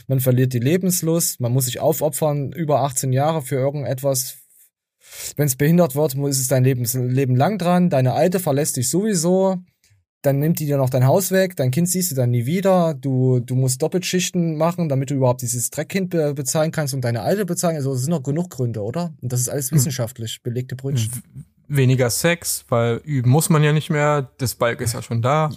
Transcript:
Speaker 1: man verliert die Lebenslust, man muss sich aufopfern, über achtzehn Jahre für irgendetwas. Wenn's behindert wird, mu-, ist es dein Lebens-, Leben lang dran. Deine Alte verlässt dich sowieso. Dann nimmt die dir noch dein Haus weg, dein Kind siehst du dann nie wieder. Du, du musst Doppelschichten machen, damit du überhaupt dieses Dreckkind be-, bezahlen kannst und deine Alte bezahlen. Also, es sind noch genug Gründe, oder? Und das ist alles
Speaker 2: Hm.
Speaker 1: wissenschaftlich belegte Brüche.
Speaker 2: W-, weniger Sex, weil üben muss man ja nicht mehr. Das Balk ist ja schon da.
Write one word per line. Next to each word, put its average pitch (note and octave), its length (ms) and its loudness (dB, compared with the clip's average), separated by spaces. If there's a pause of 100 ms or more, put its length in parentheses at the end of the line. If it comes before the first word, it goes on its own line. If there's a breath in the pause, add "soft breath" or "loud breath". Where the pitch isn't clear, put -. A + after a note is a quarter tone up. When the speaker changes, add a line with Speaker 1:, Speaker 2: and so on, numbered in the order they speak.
Speaker 1:
man C3+ 140 0
verliert B2+ 320 2
die B2 60 -2
Lebenslust, E3 800 0
man A#2+ 120 0
muss C3 120 2
sich B2 160 -6
aufopfern, D3 720 0
über D3 280 0
achtzehn C3+ 320 -2
Jahre D3+ 280 0
für C3+ 140 -6
irgendetwas. C#3 840 -2 (1000 loud breath)
Wenn's C#3 200 0
behindert E3 380 4
wird, D3 200 0
mu-, C#3 140 -2
ist C3+ 120 -2
es C3 80 -2
dein B2+ 160 4
Lebens-, B2 300 0
Leben B2+ 420 0
lang F3 220 2
dran. F3+ 320 2
Deine B2+ 220 4
Alte F3+ 260 2
verlässt D3+ 380 0
dich B2 140 -2
sowieso. F#3 680 2 (640)
Dann C#3 160 2
nimmt D#3 220 0
die D#3 60 -4
dir C#3+ 100 0
noch C3 140 2
dein C3 160 4
Haus F#3 260 2
weg, F#3+ 240 0
dein B2+ 160 0
Kind E3+ 160 0
siehst F3+ 240 -2
du - 20 -6
dann B2 160 0
nie A#2+ 160 0
wieder. F3+ 480 2
Du, B2+ 460 2
du B2 160 -6
musst C3 260 0
Doppelschichten F3+ 720 -2
machen, E3+ 320 0
damit C3+ 220 -2
du D3 40 -2
überhaupt B2+ 280 2
dieses A#2+ 280 -4
Dreckkind F#3 400 -4
be-, D3+ 240 0
bezahlen D#3 360 -2
kannst C#3+ 240 -4
und C3+ 80 -4
deine A#2+ 200 -2
Alte F#3+ 220 0
bezahlen. E3+ 320 -2
Also, C#3 180 -2
es B2 80 -2
sind C#3+ 80 -2
noch D#3+ 120 0
genug D#3 280 -2
Gründe, A#2 320 -4
oder? D#3+ 380 -4
Und B2+ 120 -6
das B2 80 0
ist B2+ 80 -2
alles C#3 220 -4
Speaker 2:
Hm. D#3+ 80 2
Speaker 1:
wissenschaftlich A#2+ 640 -4
belegte B2 340 -6
Brüche. C3 340 -2
Speaker 2:
W-, - 320 -14 (260)
weniger C3 400 2
Sex, - 600 -2
weil A#2 360 0
üben B2+ 260 0
muss D#3 200 4
man D3+ 140 4
ja D3+ 80 4
nicht D#3 180 -2
mehr. D3 480 0
Das B2+ 160 -4
Balk A#2 260 0
ist A#2 140 -4
ja A#2+ 80 -10
schon A#2 180 -4
da. D3 360 0